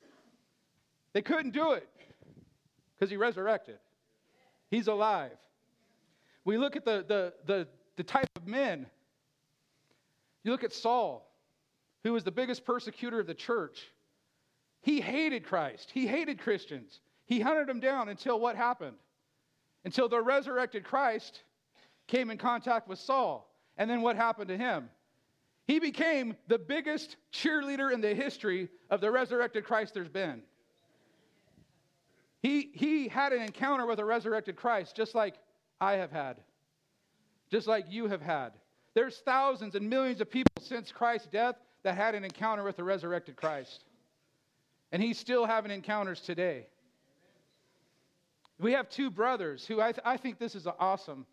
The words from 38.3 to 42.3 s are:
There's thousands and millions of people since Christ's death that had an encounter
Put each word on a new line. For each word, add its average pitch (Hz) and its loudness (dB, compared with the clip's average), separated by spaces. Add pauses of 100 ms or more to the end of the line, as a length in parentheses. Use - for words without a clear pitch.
There's 240 4
thousands 254 2
and 202 0
millions 254 2
of - 0
people 262 4
since 240 -10
Christ's 233 0
death 233 0 (280)
that 185 0
had 214 2
an 196 -6
encounter 208 -2